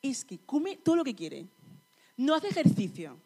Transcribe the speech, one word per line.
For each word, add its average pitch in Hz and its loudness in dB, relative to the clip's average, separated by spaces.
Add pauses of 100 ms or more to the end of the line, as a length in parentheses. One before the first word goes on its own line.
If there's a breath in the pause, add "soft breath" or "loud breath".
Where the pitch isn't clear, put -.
Es 269 -4
que 180 -14
come 330 -4
todo 330 2
lo 330 2
que 240 -4
quiere, 165 -10 (680 soft breath)
no 277 2
hace 320 -2
ejercicio. 180 2